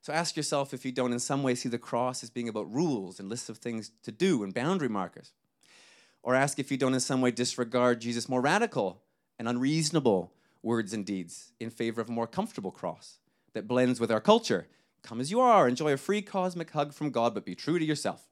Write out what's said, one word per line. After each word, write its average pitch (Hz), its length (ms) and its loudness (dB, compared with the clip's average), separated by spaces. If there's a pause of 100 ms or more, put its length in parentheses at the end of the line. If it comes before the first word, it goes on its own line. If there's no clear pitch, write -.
So - 120 -8
ask 160 240 0
yourself 143 360 -2
if 127 120 -10
you 131 80 -4
don't 123 200 0
in 120 60 0
some 139 240 -2
way 127 140 2
see 123 120 -4
the 117 100 -2
cross 127 440 -4
as 117 80 -14
being 120 180 -6
about 107 240 -6
rules 135 460 -2
and 98 100 -10
lists 120 200 -8
of 113 100 -12
things 113 320 -8 (140)
to 117 80 -10
do 143 320 2
and 95 100 -6
boundary 151 340 0
markers. - 440 -6 (920)
Or 123 120 2
ask 139 240 2
if 139 120 -4
you 139 60 -2
don't 131 180 2
in 127 60 0
some 131 200 0
way 127 100 6
disregard 123 680 0
Jesus' 117 280 -4
more 127 120 0
radical 143 600 0 (360)
and 113 100 -4
unreasonable 131 840 2 (300)
words 110 300 0
and 107 120 -4
deeds 92 540 -8
in 113 120 -8
favor 113 300 -4
of 110 80 -4
a 120 40 -6
more 117 140 -2
comfortable 113 440 -6
cross - 480 -12 (360)
that 104 120 -8
blends 123 320 2
with 113 140 0
our 110 80 2
culture. 160 480 4 (340)
Come 117 180 -10
as 139 100 -4
you 226 100 0
are, 214 280 8
enjoy 147 240 0
a 135 40 2
free 202 260 -2
cosmic 185 480 -4
hug 147 220 -2
from 151 180 -4
God, 117 220 2
but 104 120 -6
be 90 100 -8
true 165 240 -2
to 160 60 0
yourself. 143 460 -4